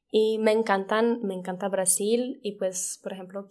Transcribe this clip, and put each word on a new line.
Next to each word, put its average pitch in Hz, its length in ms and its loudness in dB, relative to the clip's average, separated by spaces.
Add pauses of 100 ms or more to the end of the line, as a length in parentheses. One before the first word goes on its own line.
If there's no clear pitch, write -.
(120)
Y 220 280 4
me 220 120 4
encantan, 220 720 2
me 190 120 -2
encanta 185 340 -4
Brasil 208 720 0
y 202 120 -6
pues, 190 480 -6
por 196 120 -10
ejemplo, 190 380 -12